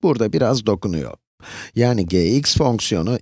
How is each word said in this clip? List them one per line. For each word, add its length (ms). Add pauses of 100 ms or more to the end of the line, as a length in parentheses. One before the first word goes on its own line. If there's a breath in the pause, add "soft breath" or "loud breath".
burada 300
biraz 320
dokunuyor. 520 (580 loud breath)
Yani 300
G 300
X 220
fonksiyonu 640